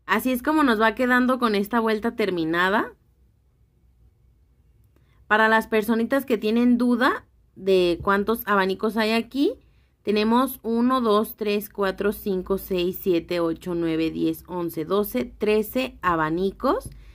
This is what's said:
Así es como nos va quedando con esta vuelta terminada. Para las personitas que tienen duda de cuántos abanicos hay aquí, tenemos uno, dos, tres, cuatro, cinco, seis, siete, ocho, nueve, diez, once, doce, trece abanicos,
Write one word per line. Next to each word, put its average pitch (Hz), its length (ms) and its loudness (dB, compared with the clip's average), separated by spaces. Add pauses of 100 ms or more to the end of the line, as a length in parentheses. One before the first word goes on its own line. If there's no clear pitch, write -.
Así 220 240 0
es 254 140 -2
como 311 180 2
nos 226 180 4
va 220 140 4
quedando 247 460 2
con 220 160 2
esta 208 240 0
vuelta 220 340 0
terminada. 190 800 0 (2250)
Para 220 220 4
las 220 180 4
personitas 226 580 0
que 240 140 0
tienen 240 400 2
duda 247 480 0 (300)
de 185 460 2
cuántos 202 440 0
abanicos 196 500 0
hay 220 140 0
aquí, 262 440 -2 (480)
tenemos 226 600 0
uno, 240 400 0
dos, 214 340 0
tres, 208 320 -4
cuatro, 202 440 -2
cinco, 190 440 -4
seis, 185 440 -4
siete, 175 380 -2
ocho, 165 360 -4
nueve, 160 360 -2
diez, 160 380 -4
once, 170 380 -6
doce, 208 400 -2
trece 220 760 -2
abanicos, 180 880 -2 (260)